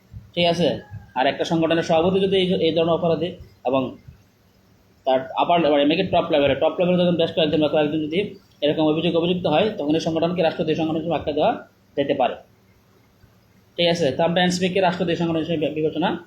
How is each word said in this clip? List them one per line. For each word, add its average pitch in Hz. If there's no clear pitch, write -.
ঠিক 175
আছে? 170
আর 127
একটা 139
সংগঠনের 165
সভাপতি 175
যদি 190
এই, 185
এই 160
ধরনের 165
অপরাধী 165
এবং 131
তার 131
আপার 170
লেভেলে, 147
make 175
it 180
টপ 170
লেভেলে, 143
টপ 156
লেভেলে 180
যখন 175
বেশ 165
কয়েকজন 156
বা 151
কয়েকজন 151
যদি 160
এরকম 151
অভিযোগ, 160
অভিযুক্ত 175
হয়, 165
তখন 147
এই 160
সংগঠনকে 170
রাষ্ট্রদ্রোহী 156
সংগঠন 160
হিসেবে 160
আখ্যা 147
দেওয়া 160
যেতে 147
পারে, -
ঠিক 170
আছে? 170
তো -
আমরা 175
এনসিপিকে 180
রাষ্ট্রদ্রোহী 170
সংগঠন 165
হিসেবে 151
বিবেচনা 156